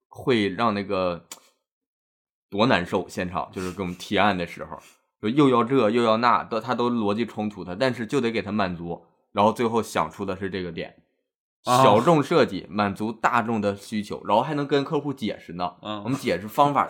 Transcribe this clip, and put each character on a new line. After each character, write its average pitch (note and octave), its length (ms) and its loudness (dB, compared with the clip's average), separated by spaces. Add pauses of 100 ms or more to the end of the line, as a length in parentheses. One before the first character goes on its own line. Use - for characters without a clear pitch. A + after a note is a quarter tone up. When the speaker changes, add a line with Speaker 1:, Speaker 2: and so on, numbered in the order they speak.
Speaker 1:
会 A2 420 0
让 G#2 240 0
那 G2+ 100 -2
个 F#2 440 -2 (1200)
多 G2+ 160 0
难 G2+ 180 2
受， F#2 240 -2
现 F#2 220 -6
场 F2 220 -6
就 G2 100 -8
是 F#2 80 -6
跟 F2+ 120 -8
我 F#2 40 -4
们 F2 100 -6
提 - 220 -4
案 G2 180 4
的 F2 120 -4
时 - 180 -14
候， D#2 140 -14 (420)
就 G#2+ 80 -2
又 C#3 200 6
要 A#2 140 4
这 A#2 280 4
又 A#2+ 100 2
要 A2 160 4
那， A#2 260 4
都， A2+ 160 -4
他 B2 140 -4
都 A#2+ 160 0
逻 A2 240 0
辑 A2+ 100 -2
冲 A2 240 -6
突 F#2 160 -10
的， F2+ 120 -8
但 B2+ 180 0
是 A2+ 140 -8
就 C#3+ 120 0
得 A2+ 120 0
给 A2 100 -2
他 G2 100 -8
满 F#2+ 240 -2
足， E2+ 300 -10 (260)
然 G#2 140 4
后 A2 80 4
最 A#2 140 0
后 A2 160 0
想 E2 260 -2
出 G2+ 160 -10
的 F#2+ 100 -4
是 F#2+ 140 -6
这 F#2 140 -6
个 F2 80 -8
点。 - 320 -12 (640)
Speaker 2:
啊。 B2+ 180 4
Speaker 1:
小 A2 180 6
众 D3+ 220 4
设 D3+ 200 4
计， F#2 280 -2
满 G2+ 240 -2
足 G#2+ 160 -4
大 A2+ 320 0
众 A2+ 180 -2
的 G2+ 140 0
需 G#2 260 -8
求， E2+ 240 -10
然 G2+ 100 2
后 A#2 60 6
还 D3 140 -4
能 C#3+ 100 -2
跟 C#3 180 0
客 D3 160 -2
户 C#3 140 -4
解 G#2+ 240 -6
释 - 160 -16
呢。 F2 300 -6
Speaker 2:
嗯。 G#2 200 -8
Speaker 1:
我 A2 60 -6
们 C3+ 80 -2
解 F#2+ 240 -2
释 G#2+ 60 -10
方 C#3+ 260 2
法 A#2+ 160 0